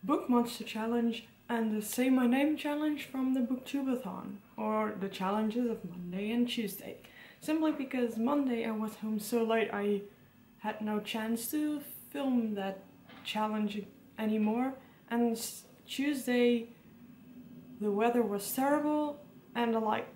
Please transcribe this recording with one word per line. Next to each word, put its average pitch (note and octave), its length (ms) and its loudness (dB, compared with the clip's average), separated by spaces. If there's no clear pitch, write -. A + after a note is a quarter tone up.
Book C#4+ 260 0
Monster A#3+ 360 2
Challenge A#3 600 0
and A3+ 240 0
the G#3+ 80 0
Say B3+ 300 0
My B3+ 160 6
Name C#4+ 300 4
Challenge D4+ 480 -2
from C4 300 -2
the C4 60 2
Booktubeathon, A#3+ 960 -4
or G#3+ 420 0
the F#3+ 100 -4
challenges A3 640 0
of A3 80 -4
Monday F3+ 440 -6
and A#3+ 160 2
Tuesday. - 480 -6
Simply D#4 300 2
because C4 460 0
Monday B3 480 2
I A3+ 80 -2
was G#3+ 240 -4
home A3 240 -4
so A3+ 240 0
late A3 280 2
I G3+ 280 0
had - 220 -6
no G#3+ 180 0
chance A3 540 -2
to D4+ 280 0
film B3 460 0
that G3 260 -4
challenge G#3+ 580 -2
anymore, A3 560 2
and A#3 280 2
s-, - 300 -10
Tuesday A#3+ 800 2
the G#3 120 2
weather A#3 300 4
was G3+ 280 -2
terrible D4 680 2
and A#3 180 2
the A3+ 60 2
light A3 380 0